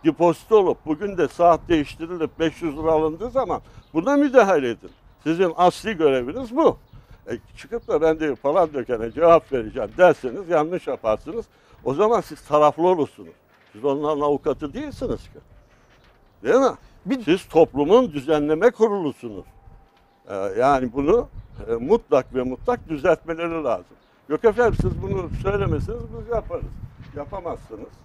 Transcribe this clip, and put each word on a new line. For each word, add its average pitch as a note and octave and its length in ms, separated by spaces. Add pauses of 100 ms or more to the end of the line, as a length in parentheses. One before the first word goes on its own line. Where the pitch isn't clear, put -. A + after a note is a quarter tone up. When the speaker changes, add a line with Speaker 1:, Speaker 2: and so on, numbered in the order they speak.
Speaker 1:
depozito E3 520
olup F3+ 280
bugün F3 320
de D#3 100
saat E3+ 400
değiştirilip D#3+ 720
beş D#3+ 220
yüz D3 160
lira D#3+ 140
alındığı D#3+ 380
zaman A3+ 320 (320)
buna G3 220
müdahale A3 540
edin. F#2+ 220 (320)
Sizin E3 340
asli F3+ 400
göreviniz D#3 580
bu. C4 220 (500)
E, G2+ 40 (260)
çıkıp - 300
da D#3+ 140
"Ben D#3+ 180
de D3+ 160
falan D#3 380
dökene A#2 380
cevap E3 420
vereceğim." B2 440
derseniz E3 520
yanlış E3+ 380
yaparsınız. C#3 580 (380)
O B2+ 100
zaman G#3 280
siz - 200
taraflı D3+ 460
olursunuz. C3 460 (380)
Siz G#2+ 140
onların D3 360
avukatı D3 520
değilsiniz B3 500
ki. - 160 (1040)
Değil C3+ 160
mi? C4 120 (340)
Speaker 2:
Bir B3 180
Speaker 1:
Siz F#3 240
toplumun E3 680
düzenleme D3+ 580
kurulusunuz. D#3 720 (840)
E, G2 60
yani A#2 580
bunu, D#3 340 (420)
e, A#2 40
mutlak B2+ 640
ve B2+ 80
mutlak E3 460
düzeltmeleri E3 720
lazım. G#2+ 320 (340)
Yok D3+ 160
efendim, A3 360
siz - 200
bunu F#3+ 280 (140)
söylemeseniz G3+ 580 (180)
biz A3 100
yaparız. G#3 360 (500)
Yapamazsınız. D3 760 (160)